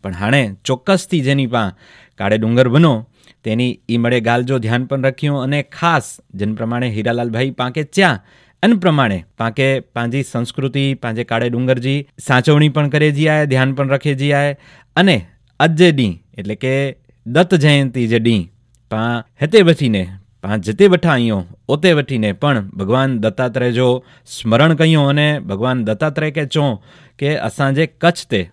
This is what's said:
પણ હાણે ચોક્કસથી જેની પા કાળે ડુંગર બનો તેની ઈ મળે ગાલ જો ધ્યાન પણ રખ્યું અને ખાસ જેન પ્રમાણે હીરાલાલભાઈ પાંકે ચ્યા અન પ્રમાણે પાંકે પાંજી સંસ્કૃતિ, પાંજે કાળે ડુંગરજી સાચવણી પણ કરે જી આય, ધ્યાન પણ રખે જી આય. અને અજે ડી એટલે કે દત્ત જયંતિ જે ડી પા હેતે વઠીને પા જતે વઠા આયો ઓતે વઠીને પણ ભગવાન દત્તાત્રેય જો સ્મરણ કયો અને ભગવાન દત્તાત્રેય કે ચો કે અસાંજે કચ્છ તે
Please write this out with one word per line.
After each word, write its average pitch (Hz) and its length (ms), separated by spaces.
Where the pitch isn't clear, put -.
પણ 98 100
હાણે 104 520
ચોક્કસથી 175 560
જેની 135 260
પા 110 260
કાળે 104 200
ડુંગર 117 300
બનો 127 380
તેની 120 360
ઈ 117 60
મળે 120 240
ગાલ 120 220
જો 131 160
ધ્યાન 120 260
પણ 135 200
રખ્યું 139 380
અને 143 200
ખાસ - 580
જેન 104 200
પ્રમાણે 120 340
હીરાલાલભાઈ 117 640
પાંકે 123 320
ચ્યા 147 420
અન 214 160
પ્રમાણે 139 460
પાંકે 131 420
પાંજી 120 420
સંસ્કૃતિ, 135 720
પાંજે 117 300
કાળે 120 240
ડુંગરજી 127 600
સાચવણી 147 500
પણ 147 200
કરે 151 220
જી 147 180
આય, 151 180
ધ્યાન 131 280
પણ 135 140
રખે 139 260
જી 139 180
આય. 143 240
અને 160 300
અજે 165 320
ડી 107 300
એટલે 104 160
કે 135 420
દત્ત 165 280
જયંતિ 139 520
જે 113 120
ડી 110 320
પા 113 340
હેતે 190 200
વઠીને 117 460
પા 101 140
જતે 107 300
વઠા 170 260
આયો 113 320
ઓતે 151 240
વઠીને 131 400
પણ 113 360
ભગવાન 120 500
દત્તાત્રેય 120 540
જો 127 320
સ્મરણ 135 480
કયો 160 280
અને 147 380
ભગવાન 117 440
દત્તાત્રેય 151 460
કે 147 160
ચો 135 360
કે 143 180
અસાંજે 139 500
કચ્છ - 440
તે 92 220